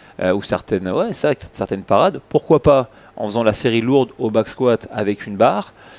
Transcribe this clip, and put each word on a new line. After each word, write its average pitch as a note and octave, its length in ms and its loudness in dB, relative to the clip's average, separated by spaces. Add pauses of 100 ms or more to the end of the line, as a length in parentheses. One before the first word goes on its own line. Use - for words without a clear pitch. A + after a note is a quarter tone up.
(220)
euh, F#2 120 2
ou G2 100 -2
certaines, F#2+ 440 -4
ouais, E3+ 260 -2
ça, D3 200 -2 (180)
certaines G2 320 -8
parades, C#3 460 2
pourquoi D#3 320 2
pas C3+ 300 4 (240)
en A2 100 -8
faisant G#2+ 160 -2
la G#2+ 120 2
série A2+ 280 0
lourde B2+ 380 2
au A#2 100 -2
back A2 200 0
squat B2 420 -2
avec G#2 340 -4
une G2+ 100 -10
barre, D3 380 0 (260)